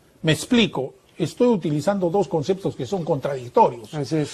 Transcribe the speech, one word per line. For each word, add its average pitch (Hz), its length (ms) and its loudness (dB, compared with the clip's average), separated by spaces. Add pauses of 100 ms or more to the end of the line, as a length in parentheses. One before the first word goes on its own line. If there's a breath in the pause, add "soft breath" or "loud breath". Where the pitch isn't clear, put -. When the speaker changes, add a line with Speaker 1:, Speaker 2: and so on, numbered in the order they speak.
(240)
Speaker 1:
Me 160 100 4
explico. 160 640 0 (220)
Estoy 185 300 0
utilizando 180 640 0
dos 190 180 0
conceptos 165 480 -2
que 139 100 -8
son 185 200 -4
contradictorios. 139 880 0
Speaker 2:
Así 156 240 -4
es. 147 160 -2